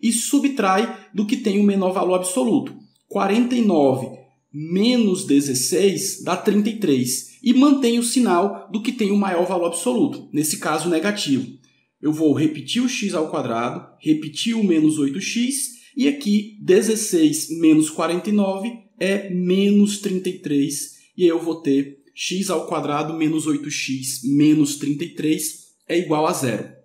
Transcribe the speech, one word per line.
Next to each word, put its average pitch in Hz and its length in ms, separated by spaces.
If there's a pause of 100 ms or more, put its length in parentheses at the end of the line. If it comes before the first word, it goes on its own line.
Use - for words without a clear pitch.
e 226 120
subtrai 226 1000
do 208 140
que 262 100
tem 202 220
o 208 60
menor 196 280
valor 180 220
absoluto. 180 640 (320)
Quarenta 226 480
e 240 40
nove 139 460 (460)
menos 190 720
dezesseis 139 960
dá 175 140
trinta 208 340
e 214 80
três, 131 640
e 240 100
mantém 262 460
o 233 60
sinal 202 680
do 208 100
que 240 120
tem 202 180
o 208 60
maior 185 300
valor 175 200
absoluto, 180 680
nesse 151 260
caso 160 300
negativo. 160 580 (540)
Eu 151 120
vou 151 200
repetir 151 500
o 254 60
x 196 260
ao 156 160
quadrado, 123 540 (160)
repetir 156 540
o 226 80
menos 156 360
oito 139 220
x, 247 560 (200)
e 247 100
aqui 208 560
dezesseis 180 840 (100)
menos 156 320
quarenta 175 400
e - 20
nove 196 400 (280)
é 196 280
menos 196 680
trinta 185 300
e 185 100
três, 143 540 (240)
e 180 80
aí 170 40
eu 165 140
vou 165 180
ter 139 380 (160)
x 185 360
ao 160 160
quadrado 151 480
menos 156 320
oito 151 240
x 131 540
menos 147 520
trinta 143 280
e 165 100
três - 540 (200)
é 170 100
igual 156 280
a 175 60
zero. 127 520